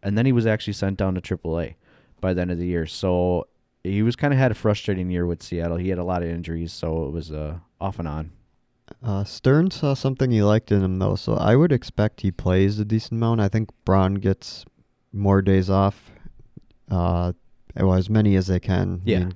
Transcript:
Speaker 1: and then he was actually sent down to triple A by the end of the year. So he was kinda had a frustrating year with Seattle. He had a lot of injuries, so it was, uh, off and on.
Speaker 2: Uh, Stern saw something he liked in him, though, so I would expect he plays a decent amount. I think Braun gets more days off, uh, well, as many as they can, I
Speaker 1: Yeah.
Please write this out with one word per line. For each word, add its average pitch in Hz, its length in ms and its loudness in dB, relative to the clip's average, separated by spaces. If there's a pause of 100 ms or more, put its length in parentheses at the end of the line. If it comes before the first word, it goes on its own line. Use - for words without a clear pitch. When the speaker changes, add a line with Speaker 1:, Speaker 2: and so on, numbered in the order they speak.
Speaker 1:
and 101 140 -2
then 117 100 4
he 131 60 4
was 117 140 2
actually 107 280 0
sent 98 220 -2
down 95 200 0
to 90 40 -6
triple 85 400 -4
A - 160 -8 (440)
by 92 140 0
the 90 80 0
end 90 80 -2
of 85 80 -4
the 87 80 -4
year. 85 200 -2
So 90 600 0 (380)
he 98 180 -2
was 117 140 0
kinda 143 200 0
had 131 140 4
a 104 40 -2
frustrating 95 560 -2
year 87 160 -2
with 87 160 -4
Seattle. 85 340 -4
He 90 140 -2
had 90 80 -2
a 90 60 -4
lot 87 180 -2
of 85 60 -4
injuries, 82 440 -6
so 82 340 -4
it 67 60 -6
was, 80 180 -8
uh, 76 280 -8 (220)
off 95 180 -6
and 131 100 -6
on. 80 220 -6 (720)
Speaker 2:
Uh, 101 220 -2
Stern 151 460 2
saw 139 240 -2
something 131 360 -2
he 110 120 4
liked 107 300 2
in 101 100 4
him, 92 160 0
though, 98 180 0
so 110 180 -4
I 107 220 4
would 160 160 4
expect - 500 -2
he 95 80 0
plays 95 480 2
a 107 60 -2
decent 110 340 -2
amount. 117 220 2
I 101 80 2
think 110 200 -2 (160)
Braun 95 300 4
gets 98 500 -4 (480)
more 98 300 4
days 95 260 4
off, 98 420 0 (800)
uh, 87 420 0 (440)
well, 95 180 2
as 92 140 0
many 107 280 4
as 92 100 2
they 92 140 0
can, 90 460 -2
I 120 40 2
Speaker 1:
Yeah. 95 80 2 (180)